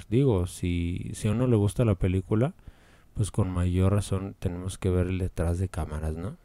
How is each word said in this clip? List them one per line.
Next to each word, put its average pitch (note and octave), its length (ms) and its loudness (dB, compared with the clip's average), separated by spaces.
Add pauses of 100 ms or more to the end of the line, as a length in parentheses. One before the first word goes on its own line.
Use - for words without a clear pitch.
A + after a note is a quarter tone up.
Digo, A2 360 4
si, F2 720 -4
si - 120 -4
a G#2 40 2
uno A#2+ 160 2
le A#2+ 80 6
gusta G2+ 280 2
la G#2+ 120 4
película, G#2+ 580 0 (640)
pues F#2+ 160 -2
con F#2+ 180 0
mayor F2+ 440 2
razón G2 440 -2
tenemos F2+ 400 -6
que F#2+ 140 0
ver F2+ 160 2
el F#2 100 -2
detrás F2 400 -2
de F#2+ 100 -2
cámaras, D#2 480 -6
¿no? G2 300 -8